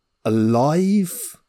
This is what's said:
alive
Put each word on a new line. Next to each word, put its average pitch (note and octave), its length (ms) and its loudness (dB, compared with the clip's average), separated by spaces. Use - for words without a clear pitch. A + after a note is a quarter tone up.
alive D3 1120 0